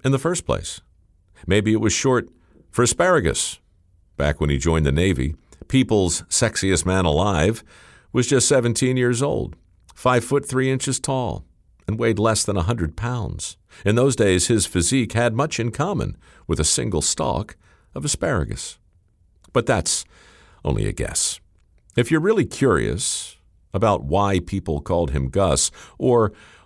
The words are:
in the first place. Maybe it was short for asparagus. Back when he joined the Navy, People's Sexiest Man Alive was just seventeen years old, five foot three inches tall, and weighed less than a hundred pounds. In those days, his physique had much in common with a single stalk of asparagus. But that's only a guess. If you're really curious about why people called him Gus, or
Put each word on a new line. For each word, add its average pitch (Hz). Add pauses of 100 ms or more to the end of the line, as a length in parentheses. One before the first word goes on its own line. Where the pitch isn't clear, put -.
in 135
the 135
first 170
place. - (640)
Maybe 101
it 110
was 107
short 127 (420)
for -
asparagus. 135 (580)
Back 73
when 76
he 71
joined 80
the 67
Navy, 76 (320)
People's 107
Sexiest -
Man 92
Alive 87 (540)
was 123
just 131
seventeen 127
years 123
old, 139 (380)
five 123
foot 143
three 131
inches 131
tall, 127 (420)
and 110
weighed 113
less 110
than 101
a 85
hundred 82
pounds. 117 (280)
In 101
those 127
days, 92
his 113
physique 107
had 113
much 143
in 117
common 139 (300)
with 76
a 76
single 98
stalk - (380)
of 139
asparagus. 123 (720)
But 120
that's - (640)
only 52
a 52
guess. - (560)
If -
you're 160
really 190
curious 82 (340)
about 101
why 95
people 85
called 85
him 67
Gus, 87 (300)
or 117 (320)